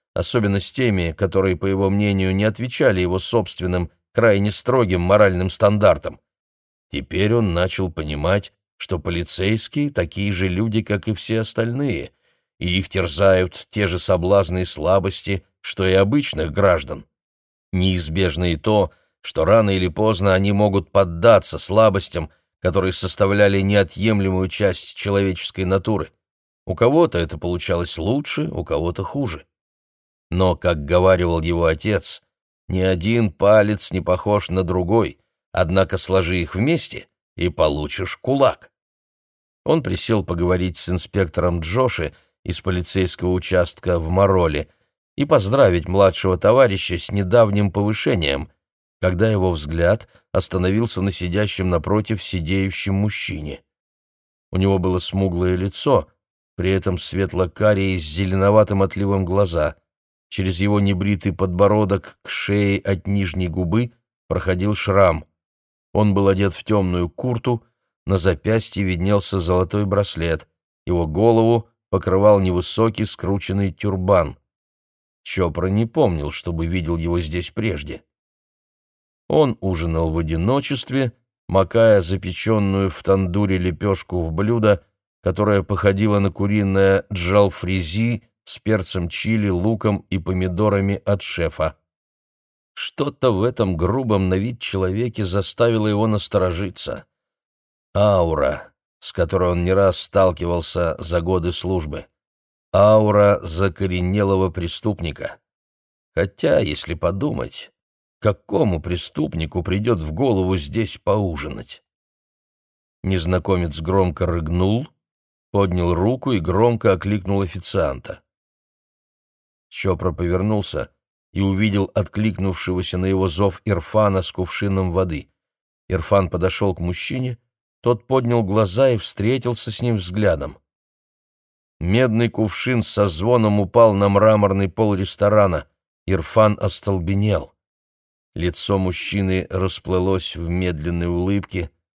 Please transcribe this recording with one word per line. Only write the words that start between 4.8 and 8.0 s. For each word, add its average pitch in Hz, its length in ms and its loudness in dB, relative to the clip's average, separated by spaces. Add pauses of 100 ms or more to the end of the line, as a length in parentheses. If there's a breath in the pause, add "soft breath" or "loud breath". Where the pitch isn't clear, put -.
моральным 92 480 4
стандартам. 104 720 2 (720)
Теперь 87 420 0
он 110 200 2
начал 90 380 -2
понимать, 78 600 -2 (240)